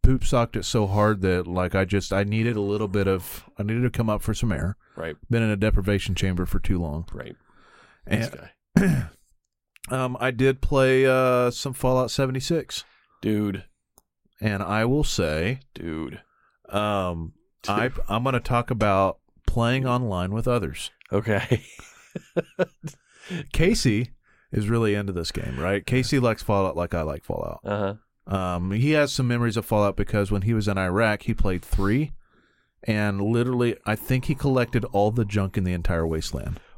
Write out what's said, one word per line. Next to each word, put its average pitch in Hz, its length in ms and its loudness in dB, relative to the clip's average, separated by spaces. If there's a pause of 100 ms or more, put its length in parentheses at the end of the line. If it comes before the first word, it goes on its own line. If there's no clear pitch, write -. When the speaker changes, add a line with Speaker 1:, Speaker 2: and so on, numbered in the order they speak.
Speaker 1:
poop 131 220 6
socked 120 320 2
it 95 80 -4
so 107 220 0
hard 104 360 2
that, 90 240 0
like, 90 300 -2
I 95 80 2
just, 95 280 -2
I 98 120 2
needed 110 320 0
a 104 40 -2
little 104 280 -2
bit 98 180 0
of, 95 380 -2 (140)
I 104 40 -4
needed 113 200 0
to 123 80 2
come 113 200 0
up 107 120 0
for - 120 0
some - 160 0
air. 90 260 -2 (200)
Speaker 2:
Right. 82 180 -8 (160)
Speaker 1:
Been 117 140 2
in 110 60 2
a 104 60 0
deprivation 101 600 2
chamber 90 300 0
for - 120 0
too 92 220 2
long. 80 320 -4
Speaker 2:
Right. - 240 -12 (720)
Speaker 1:
And 110 160 -2
Speaker 2:
This 113 80 -6 (460)
guy. 147 320 4 (360)
Speaker 1:
<clears throat> - 460 -20
um, 127 280 -2
I 127 140 0
did 131 280 2
play, 131 460 4
uh, 127 460 4
some 135 200 -6
Fallout 127 380 0
seventy-six. 135 760 -2 (360)
Speaker 2:
Dude. 104 440 0 (760)
Speaker 1:
And 104 220 -2
I 104 240 0
will 143 180 2
say, 87 560 0 (140)
Speaker 2:
Dude. 80 460 -8 (480)
Speaker 1:
um, 95 640 -4 (300)
Speaker 2:
Dude. 101 100 -4
Speaker 1:
I, 113 180 0 (180)
I'm 113 160 -2
gonna 135 160 0
talk 120 320 -2
about 98 480 2 (260)
playing 123 400 2
online 101 460 -2
with 113 160 -2
others. 101 420 -2 (220)
Speaker 2:
Okay. 107 540 0
<laughs> - 960 -8 (920)
Speaker 1:
Casey 127 600 2 (380)
is 104 180 -2
really 113 260 2
into 101 180 -2
this 85 200 -4
game, 64 260 -8
right? 92 260 -2
Casey 131 340 2
likes 117 240 2
Fallout 95 340 0
like 87 180 -4
I 82 80 -2
like 76 220 -6
Fallout. 50 400 -6
Speaker 2:
Uh-huh. 101 300 -4 (320)
Speaker 1:
Um, 92 460 -2
he 127 200 2
has 151 200 2
some 127 160 0
memories 120 280 0
of 110 80 -2
Fallout 101 320 2
because 101 340 0
when 101 120 0
he 113 120 0
was 107 140 0
in 98 100 0
Iraq, 104 440 2
he 113 120 -2
played 92 300 2
three, 110 480 0 (720)
and 104 360 0
literally, 120 560 0 (100)
I 107 100 0
think 127 300 -2
he 151 80 0
collected 127 520 0
all 104 240 2
the 117 140 0
junk 101 320 -2
in 98 80 0
the 90 80 0
entire 85 340 0
wasteland. - 540 -4 (180)